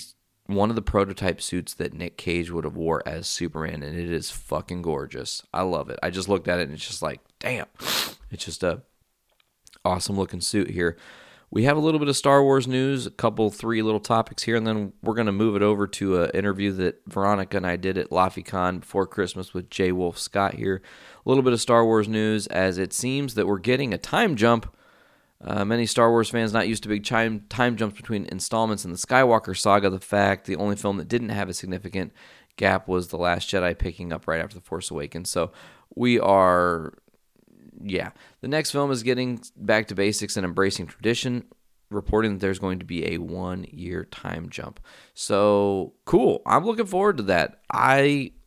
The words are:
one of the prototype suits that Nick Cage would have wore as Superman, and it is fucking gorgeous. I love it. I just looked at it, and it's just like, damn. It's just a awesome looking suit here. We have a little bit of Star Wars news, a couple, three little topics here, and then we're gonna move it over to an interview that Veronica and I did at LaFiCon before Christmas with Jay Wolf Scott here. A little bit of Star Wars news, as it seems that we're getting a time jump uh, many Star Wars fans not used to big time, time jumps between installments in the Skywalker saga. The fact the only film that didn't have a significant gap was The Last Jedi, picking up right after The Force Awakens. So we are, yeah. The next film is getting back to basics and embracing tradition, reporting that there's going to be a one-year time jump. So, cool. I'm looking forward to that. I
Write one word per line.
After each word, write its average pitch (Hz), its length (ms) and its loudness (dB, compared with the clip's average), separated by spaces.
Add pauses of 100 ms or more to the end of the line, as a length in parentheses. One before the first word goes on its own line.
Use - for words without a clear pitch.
(460)
one 101 240 2
of 117 60 -2
the 110 60 -2
prototype 95 600 0
suits 90 340 -6
that 78 180 -6
Nick 85 240 -10
Cage 85 340 -4
would 82 140 -4
have 76 100 -8
wore 82 320 -2
as 80 200 -8
Superman, 80 540 -6
and 73 160 -10
it 85 140 -6
is 82 180 -4
fucking 87 520 -6
gorgeous. 69 600 -6 (120)
I 90 80 -2
love 87 280 -2
it. 64 140 -8
I 85 60 0
just 90 180 -6
looked 95 220 0
at 87 100 2
it, 87 40 0
and 71 100 -8
it's 78 120 -12
just - 160 -10
like, 76 200 -6 (180)
damn. 120 280 -6 (640)
It's - 140 -10
just - 180 -10
a 87 200 -2 (1040)
awesome 92 320 -2
looking 92 240 -2
suit 104 300 -2
here. 85 260 0 (520)
We 110 140 0
have 143 140 4
a - 20 0
little 156 200 2
bit 147 100 0
of 135 80 0
Star 139 260 6
Wars 135 240 4
news, 131 380 0
a 101 60 -8
couple, 110 400 2
three 113 300 -2
little 110 200 0
topics - 420 0
here, 113 140 2
and 113 100 0
then 107 240 -2 (100)
we're 113 120 -2
gonna 110 180 0
move 104 240 2
it 98 60 2
over 101 260 4
to 92 360 0
an - 80 0
interview 98 420 0
that 92 340 -2
Veronica 98 480 0
and 92 100 -2
I 87 120 0
did 95 200 -2
at - 120 -2
LaFiCon 90 720 0
before 98 260 -2
Christmas 92 460 -6
with 90 160 -8
Jay 92 240 2
Wolf 90 240 -2
Scott - 380 -2
here. 95 260 -2 (440)
A - 40 -2
little 131 140 6
bit 127 100 4
of 113 80 0
Star 117 240 6
Wars 110 240 4
news, 107 380 0
as 92 300 0
it 92 140 -2
seems 131 440 -4
that 101 120 0
we're 101 120 0
getting 127 340 0
a 87 40 -2
time 190 380 0
jump 113 400 4 (720)
uh, 104 200 -2
many 117 200 0
Star 117 240 4
Wars 117 200 4
fans 113 240 0
not 110 160 2
used 110 140 -2
to 104 60 -6
big 104 160 -2
time, 113 440 -2
time 123 260 0
jumps 104 220 -4
between 104 340 -6
installments 107 540 -2
in 87 60 -8
the 90 60 -8
Skywalker 117 600 4
saga. 101 320 4
The 95 100 -2
fact 98 460 2
the 95 100 -4
only 101 220 -2
film 101 200 -2
that 87 120 -8
didn't 117 200 -2
have 101 200 -4
a 90 40 -6
significant 92 600 -6 (420)
gap 95 320 2
was 90 220 0
The 82 80 -8
Last 87 320 0
Jedi, 90 280 0
picking 87 360 -6
up 76 140 -8
right 82 120 0
after - 160 -8
The 90 60 -18
Force - 280 -8
Awakens. 82 400 -8
So 87 220 -2 (440)
we 120 240 4
are, 90 760 4 (920)
yeah. 95 280 -4 (300)
The - 60 -8
next 147 240 -2
film 143 200 0
is 120 120 -4
getting 123 380 -2 (160)
back 107 300 0
to 98 80 -10
basics 101 420 -2
and 95 80 -2
embracing 90 420 -2
tradition, 117 560 -2 (460)
reporting 107 440 0
that 95 60 -6
there's 95 200 -2
going 92 200 -4
to 90 60 -12
be 85 280 -4
a 82 40 -4
one-year 90 880 -8
time 85 440 -10
jump. - 300 -14 (340)
So, 101 800 2 (120)
cool. 190 400 4
I'm 143 200 2
looking 226 200 -2
forward 196 320 0
to 107 60 -4
that. 90 380 0 (100)
I 139 600 4 (160)